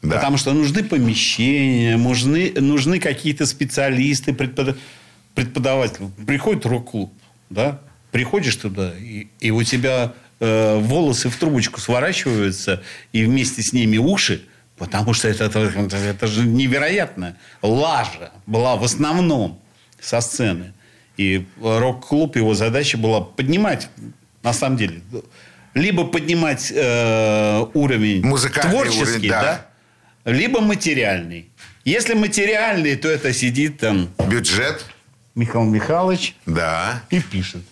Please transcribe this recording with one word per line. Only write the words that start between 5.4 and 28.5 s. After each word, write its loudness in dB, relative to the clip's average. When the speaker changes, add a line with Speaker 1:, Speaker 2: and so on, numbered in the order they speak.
Speaker 2:
Приходит 0
рок-клуб, -4
да? -2
Приходишь -2
туда, -6
и, -14
и -2
у 2
тебя, 0
э, 2
волосы 2
в -6
трубочку 0
сворачиваются, 0
и 2
вместе 0
с -4
ними 4
уши, 0
потому -2
что 0
это, 0
это, 0
это -2
же 2
невероятно. 0
Лажа 0
была 2
в -2
основном 0
со -2
сцены. -2
И 0
рок-клуб, 0
его 4
задача 0
была 2
поднимать, -2
на 0
самом 0
деле, -4
либо 2
поднимать, -2
э, 2
уровень 2
Speaker 1:
Музыкальный 0